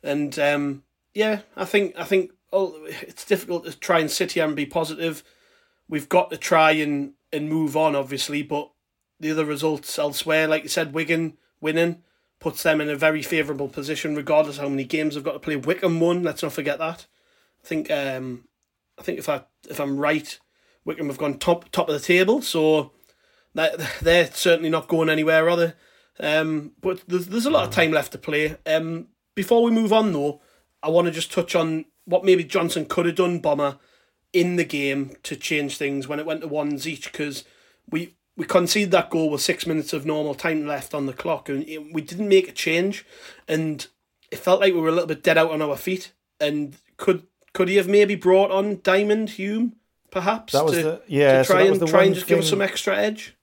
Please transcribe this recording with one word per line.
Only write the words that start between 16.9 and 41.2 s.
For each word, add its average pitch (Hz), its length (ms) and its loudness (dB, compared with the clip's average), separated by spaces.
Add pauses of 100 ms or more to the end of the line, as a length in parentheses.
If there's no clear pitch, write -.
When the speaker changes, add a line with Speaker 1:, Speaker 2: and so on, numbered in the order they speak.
Speaker 1:
I - 40 -20
think, 156 240 -4
um, 131 540 -6 (520)
I - 60 -20
think - 160 -6
if - 100 -8
I, 131 140 -2 (260)
if 147 100 -10
I'm 139 180 -4
right, 151 400 -2 (480)
Wycombe 160 220 -6
have 139 120 -8
gone 143 200 -2
top, 170 320 0
top - 180 -2
of 151 40 0
the 143 120 -2
table, 190 360 4
so 156 520 0 (600)
that, 160 260 0 (220)
they're 165 300 4
certainly 165 380 2
not 160 180 -2
going 160 220 2
anywhere, 160 400 4
are 175 80 2
they? 170 160 0 (460)
Um, 156 520 -2 (100)
but 185 260 -4
there's, 180 200 -2
there's 226 180 -2
a 294 60 0
lot 240 160 2
of 107 60 -8
time 165 180 2
left 151 220 0
to 135 40 -12
play. 151 480 -4
Um, 160 440 -2 (260)
before 233 260 4
we 233 100 4
move 226 220 2
on, 220 200 4
though, 143 280 -4 (400)
I 156 80 -4
wanna 170 220 4
just 160 200 -8
touch 175 240 -2
on 160 300 0 (200)
what 180 200 0
maybe 180 180 6
Johnson 170 420 -2
could 175 200 -2
have 170 100 0
done, 180 240 0
Bomber, 143 380 0 (560)
in 180 220 2
the 170 100 0
game 139 580 -4
to 151 120 -8
change 143 420 -4
things 139 300 -4
when 147 120 -6
it 156 60 -8
went 156 160 -6
to 165 60 -10
ones 147 400 -4
each, 151 260 -10
'cause 147 300 -8 (460)
we, 170 260 -8 (220)
we 156 80 -6
conceded 180 460 2
that 180 180 2
goal 160 200 0
with 143 120 -4
six - 260 -2
minutes 156 260 -2
of 143 120 -6
normal 151 280 -4
time 156 320 -4
left 147 280 -6
on 143 120 -4
the 135 80 -6
clock, 156 360 -6